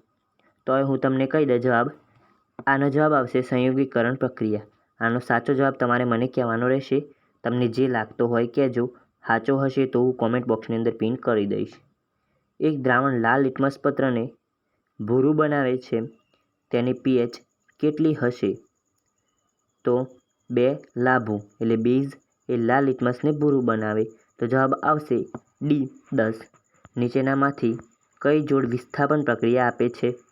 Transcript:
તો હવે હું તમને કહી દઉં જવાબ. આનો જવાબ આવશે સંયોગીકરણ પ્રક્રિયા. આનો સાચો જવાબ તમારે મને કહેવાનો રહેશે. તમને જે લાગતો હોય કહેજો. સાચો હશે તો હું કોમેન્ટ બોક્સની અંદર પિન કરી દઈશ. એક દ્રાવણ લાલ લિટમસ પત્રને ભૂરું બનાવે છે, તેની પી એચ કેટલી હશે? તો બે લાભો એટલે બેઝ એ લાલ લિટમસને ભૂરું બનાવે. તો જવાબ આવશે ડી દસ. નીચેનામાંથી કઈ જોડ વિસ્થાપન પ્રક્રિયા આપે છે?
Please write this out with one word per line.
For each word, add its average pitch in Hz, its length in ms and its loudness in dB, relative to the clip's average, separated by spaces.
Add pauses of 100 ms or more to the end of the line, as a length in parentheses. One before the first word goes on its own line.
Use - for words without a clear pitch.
(680)
તો 131 60 0
હવે 135 100 2
હું 139 160 0
તમને 131 280 0
કહી 156 180 0
દઉં 123 160 2
જવાબ. 123 300 2 (760)
આનો 139 220 2
જવાબ 151 260 2
આવશે 127 260 0
સંયોગીકરણ 127 760 0
પ્રક્રિયા. 113 460 -4 (400)
આનો 117 180 0
સાચો 120 360 0
જવાબ 135 200 0
તમારે 123 300 0
મને 120 220 0
કહેવાનો 120 420 -2
રહેશે. 135 320 0 (440)
તમને 123 240 0
જે 127 200 0
લાગતો 117 380 -2
હોય 117 200 0
કહેજો. 123 400 0 (400)
સાચો 117 300 2
હશે 135 300 0
તો 123 160 0
હું 127 100 2
કોમેન્ટ 123 340 -2
બોક્સની 113 300 -2
અંદર 113 200 -2
પિન 113 180 -2
કરી 113 320 0
દઈશ. 104 260 -4 (880)
એક 151 220 0
દ્રાવણ 127 380 2
લાલ 117 200 2
લિટમસ 135 380 0
પત્રને 131 540 -2 (680)
ભૂરું 131 360 2
બનાવે 147 400 0
છે, 127 240 -4 (720)
તેની 123 220 0
પી 127 260 0
એચ 120 160 -2 (460)
કેટલી 151 340 0
હશે? 120 440 -2 (1300)
તો 127 220 0 (440)
બે 123 260 2 (200)
લાભો 120 460 2 (180)
એટલે 117 160 2
બેઝ 127 360 0 (360)
એ 123 80 -2
લાલ 120 280 2
લિટમસને 131 460 0
ભૂરું 147 340 0
બનાવે. 110 400 0 (340)
તો 123 80 -2
જવાબ 131 360 2
આવશે 151 440 -2 (360)
ડી 139 260 0 (240)
દસ. 113 220 0 (600)
નીચેનામાંથી 131 840 0 (420)
કઈ 151 200 2
જોડ 139 260 0
વિસ્થાપન 143 560 -2
પ્રક્રિયા 123 440 2
આપે 120 220 0
છે? 123 260 -4 (180)